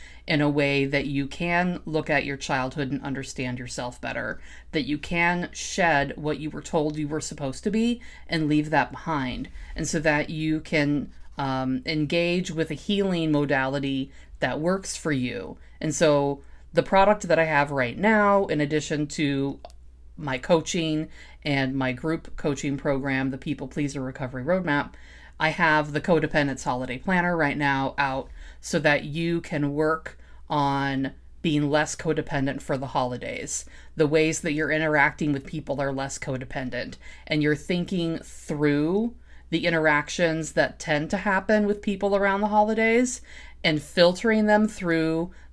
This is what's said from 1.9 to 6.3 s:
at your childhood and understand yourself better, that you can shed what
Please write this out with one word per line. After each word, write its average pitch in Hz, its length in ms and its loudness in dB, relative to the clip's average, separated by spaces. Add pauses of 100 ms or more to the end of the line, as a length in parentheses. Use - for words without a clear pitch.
at 147 160 2
your 139 120 -6
childhood 131 560 -2
and 139 100 -4
understand 131 560 -6
yourself 123 420 -8
better, 120 400 -6 (300)
that 160 140 0
you 147 120 -2
can 175 560 0
shed 147 640 0
what 151 220 -4